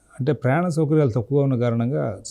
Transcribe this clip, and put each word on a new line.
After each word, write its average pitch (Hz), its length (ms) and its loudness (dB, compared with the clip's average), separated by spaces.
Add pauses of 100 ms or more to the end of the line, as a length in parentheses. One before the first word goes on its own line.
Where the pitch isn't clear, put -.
(200)
అంటే 135 120 0
ప్రయాణ 143 360 0
సౌకర్యాలు 151 420 2
తక్కువగా 131 340 0
ఉన్న 135 120 2
కారణంగా 120 640 -2 (120)